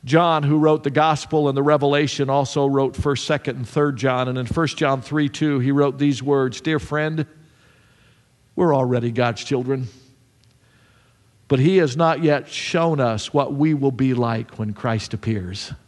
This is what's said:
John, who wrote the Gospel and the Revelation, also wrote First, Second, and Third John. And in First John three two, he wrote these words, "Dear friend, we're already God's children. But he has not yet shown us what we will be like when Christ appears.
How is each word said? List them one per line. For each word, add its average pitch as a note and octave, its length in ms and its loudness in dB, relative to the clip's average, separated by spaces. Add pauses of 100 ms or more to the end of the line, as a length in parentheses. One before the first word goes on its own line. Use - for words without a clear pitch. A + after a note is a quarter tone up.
John, D#3+ 380 2
who D3 140 2
wrote D#3 280 2
the - 40 0
Gospel D3+ 600 0
and C#3 80 -2
the C#3 40 0
Revelation, C#3+ 680 2
also C#3 360 0
wrote C#3 300 0
First, C#3+ 300 -2
Second, C#3 320 -2
and B2 100 -8
Third D3 300 0
John. B2+ 320 0
And B2+ 80 -4
in B2+ 80 -4
First D#3 320 -2
John C3+ 240 0
three D3 260 -2
two, C#3+ 320 -2
he C3 140 0
wrote C#3 260 2
these C#3 240 0
words, C3 380 0
"Dear D#3 180 -2
friend, D#3 460 -4 (1300)
we're F3 180 2
already B2 380 0
God's A#2 320 -2
children. C3 460 -4 (1600)
But C3+ 100 4
he F3 180 4
has C#3+ 200 2
not D#3+ 260 2
yet D3 240 2
shown E3 540 -2
us A2+ 320 -2
what C#3 220 0
we D#3 180 2
will C3+ 180 0
be C3 220 0
like A#2 440 -2
when G#2+ 140 -6
Christ A2 420 -4
appears. G2 600 -6 (140)